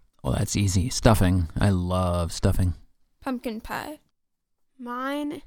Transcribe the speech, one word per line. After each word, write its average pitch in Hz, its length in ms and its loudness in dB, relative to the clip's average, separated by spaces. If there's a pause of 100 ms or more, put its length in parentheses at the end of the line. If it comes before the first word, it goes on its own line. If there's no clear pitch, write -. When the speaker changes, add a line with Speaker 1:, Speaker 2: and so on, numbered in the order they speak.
(220)
Speaker 1:
Well, - 120 0
that's - 200 -2
easy. 98 360 0
Stuffing. 92 580 4 (100)
I 101 120 4
love 90 600 0
stuffing. 92 440 2 (480)
Speaker 2:
Pumpkin 240 400 -8
pie. - 380 -10 (760)
Speaker 3:
Mine 277 680 -8